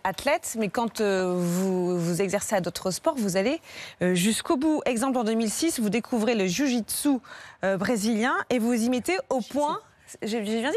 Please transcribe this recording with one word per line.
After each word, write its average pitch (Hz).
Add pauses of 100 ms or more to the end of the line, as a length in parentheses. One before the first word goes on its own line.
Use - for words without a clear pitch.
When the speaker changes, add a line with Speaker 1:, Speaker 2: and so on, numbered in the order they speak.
Speaker 1:
athlète, 277
mais 208
quand, 233
euh, 185
vous 180
vous 170
exercez 196
à 196
d'autres 175
sports, 311
vous 202
allez, 247 (420)
euh, 180
jusqu'au 214
bout. 302
Exemple, 247
en 240
deux 220
mille 226
six, 330
vous 214
découvrez 233
le 190
jiu-jitsu, 247 (460)
euh, 196
brésilien 220 (140)
et 247
vous 233
y 226
mettez 254 (120)
au 262
Speaker 2:
Jiu-jitsu. -
Speaker 1:
point. 311 (420)
J'ai, 220
j'ai 220
bien 254
dit 381